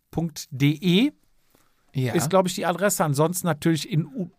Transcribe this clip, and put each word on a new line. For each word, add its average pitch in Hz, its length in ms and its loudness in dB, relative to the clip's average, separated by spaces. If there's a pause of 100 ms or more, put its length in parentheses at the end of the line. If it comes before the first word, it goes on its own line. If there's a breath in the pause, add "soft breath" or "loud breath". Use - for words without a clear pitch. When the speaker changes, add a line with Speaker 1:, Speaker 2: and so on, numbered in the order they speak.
(100)
Speaker 1:
punkt - 400 -6
de 170 640 2 (800)
Speaker 2:
Ja. 127 200 -2
Speaker 1:
ist, 160 160 0
glaub 190 160 4
ich, 180 80 -4
die - 120 -4
Adresse. 180 380 0
Ansonsten 156 420 0
natürlich 160 440 0
in, 160 160 0
U-, - 320 -8